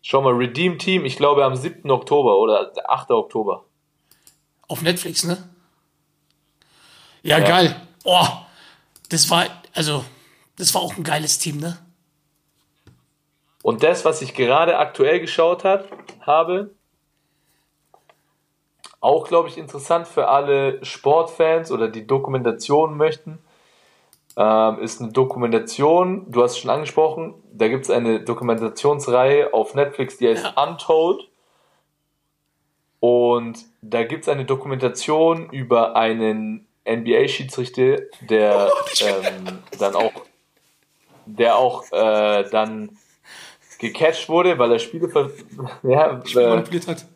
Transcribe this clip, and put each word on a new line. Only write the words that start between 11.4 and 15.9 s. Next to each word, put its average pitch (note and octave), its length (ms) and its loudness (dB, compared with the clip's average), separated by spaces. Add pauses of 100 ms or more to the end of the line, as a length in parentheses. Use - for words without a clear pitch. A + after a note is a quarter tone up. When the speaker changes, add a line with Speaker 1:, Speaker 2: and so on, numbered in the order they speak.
Speaker 2:
ne? E3+ 180 -8 (1900)
Speaker 1:
Und A2+ 200 0
das, D#3+ 220 2
was D#3+ 160 0
ich C3 120 -12
gerade D3 440 2
aktuell D3+ 420 2
geschaut E3+ 460 0
hat, G3 200 0 (360)